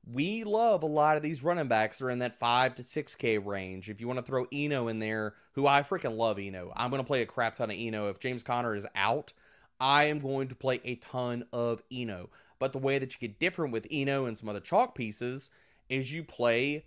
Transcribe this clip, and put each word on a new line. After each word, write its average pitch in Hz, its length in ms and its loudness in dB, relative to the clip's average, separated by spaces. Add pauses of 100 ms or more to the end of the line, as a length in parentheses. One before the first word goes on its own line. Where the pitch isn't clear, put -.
(100)
we 190 340 -2
love 214 380 4
a 160 40 0
lot 151 320 6
of 151 40 -2
these 151 220 -4
running 165 240 2
backs 110 300 2
that 131 80 -4
are 127 40 0
in 123 100 -2
that 123 180 -4
five 123 380 4
to 123 60 -12
six - 320 -6
K 113 220 2
range. 98 540 -4
If 104 100 -10
you 117 80 -6
wanna 127 140 -4
throw 127 280 -2
Eno 143 380 -2
in 110 100 -2
there, 107 360 -2 (180)
who 139 140 2
I 143 160 8
freaking 139 340 -2
love 110 220 2
Eno. 95 360 -8
I'm 123 160 -2
gonna 135 140 -2
play 135 160 0
a 113 60 0
crap 117 300 -2
ton 113 140 -2
of 95 80 -4
Eno. 110 300 -2
If 98 100 -4
James 127 240 -6
Conner 120 320 -2
is 101 200 -6
out, 110 400 0 (440)
I 143 260 6
am 151 160 2
going 135 280 -4
to 127 60 -12
play 127 300 -2
a 123 120 -6
ton 120 560 -4
of 117 380 0
Eno. 110 400 -8 (280)
But 131 140 0
the 135 60 -6
way 135 200 2
that 131 160 -4
you - 60 -16
get 107 180 -8
different 165 340 -2
with 113 180 -4
Eno 139 360 0
and 110 100 -6
some 110 120 -10
other 104 120 -6
chalk 233 340 0
pieces 123 560 -8 (380)
is 131 240 -4
you 160 120 -8
play 127 640 2